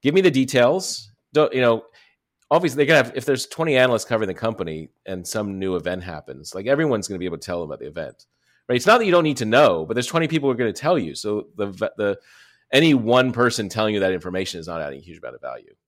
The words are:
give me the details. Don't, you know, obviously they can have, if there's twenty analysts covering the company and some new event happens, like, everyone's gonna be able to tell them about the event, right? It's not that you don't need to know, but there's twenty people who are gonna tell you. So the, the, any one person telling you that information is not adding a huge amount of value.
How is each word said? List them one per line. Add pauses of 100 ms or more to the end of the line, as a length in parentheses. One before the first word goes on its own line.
give
me
the
details. (200)
Don't,
you
know, (640)
obviously
they
can
have,
if
there's
twenty
analysts
covering
the
company (160)
and
some
new
event
happens,
like,
everyone's
gonna
be
able
to
tell
them
about
the
event, (420)
right?
It's
not
that
you
don't
need
to
know,
but
there's
twenty
people
who
are
gonna
tell
you.
So (100)
the, (300)
the, (540)
any
one
person
telling
you
that
information
is
not
adding
a
huge
amount
of
value. (140)